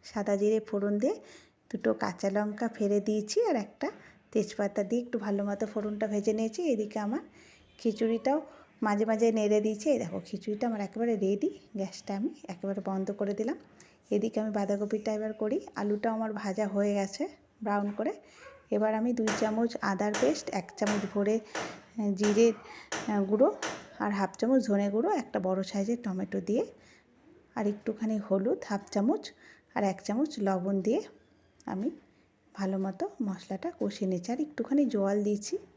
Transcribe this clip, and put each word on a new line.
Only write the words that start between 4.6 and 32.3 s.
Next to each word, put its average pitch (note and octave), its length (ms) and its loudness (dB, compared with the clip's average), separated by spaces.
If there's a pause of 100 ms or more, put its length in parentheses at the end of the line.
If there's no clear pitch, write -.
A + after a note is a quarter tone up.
দিয়ে A#3 200 0
একটু A#3+ 160 -6
ভালো G3+ 260 -2
মতো G3+ 220 -2
ফোড়নটা G#3 400 -2
ভেজে G#3 260 0
নিয়েছি। A3 280 -2 (120)
এদিকে G#3+ 260 -2
আমার G#3+ 240 -2 (560)
খিচুড়িটাও A3+ 600 2 (440)
মাঝে G#3 220 2
মাঝে A3 280 2
নেড়ে G#3+ 280 4
দিয়েছি। G#3 300 -2
এই B3+ 80 6
দেখো F#3+ 220 -4
খিচুড়িটা G#3 460 -4
আমার A3 140 -2
একেবারে A3 360 -2
রেডি, G3+ 340 2 (260)
গ্যাসটা G3 400 -6
আমি A3 140 -2 (180)
একেবারে G3 360 -4
বন্ধ F#3+ 260 -2
করে G3+ 240 -2
দিলাম। A3+ 240 -2 (520)
এদিকে G#3 300 2
আমি G#3+ 120 -2
বাঁধাকপিটা G#3 600 0
এবার G#3+ 200 -2
করি। G#3+ 260 -2 (180)
আলুটাও G#3 380 0
আমার A3 180 -2
ভাজা G#3 340 -2
হয়ে G3+ 280 2
গেছে G3 280 -2 (400)
ব্রাউন G3+ 280 0
করে। A3 220 -2 (580)
এবার G#3+ 240 2
আমি A3+ 180 2
দুই A3+ 180 2 (100)
চামচ A3+ 300 2 (120)
আদার G3+ 380 0
পেস্ট, D4 320 2
এক F#3 240 -4
চামচ G#3 260 0 (120)
ভরে, G3+ 240 2
আহ, - 760 -6
জিরে, G#3 380 6
আহ, - 720 -4
গুঁড়ো G#3+ 240 6 (500)
আর G#3 140 0
হাফ G3 240 0
চামচ B3+ 300 4
ধনে G3+ 240 4
গুঁড়ো, A#3 200 2
একটা C#4 300 -2
বড় F#3 220 0
সাইজের G3+ 400 -2
টমেটো F#3+ 380 -4
দিয়ে G#3 220 0 (920)
আর G#3 120 -2
একটুখানি G#3+ 520 -2
হলুদ G3+ 460 2
হাফ G3+ 260 -4
চামচ B3 320 2 (520)
আর - 100 0
এক F#3+ 180 0
চামচ C4 360 0
লবণ G3 440 0
দিয়ে A#3 180 2 (680)
আমি G3 220 -4 (640)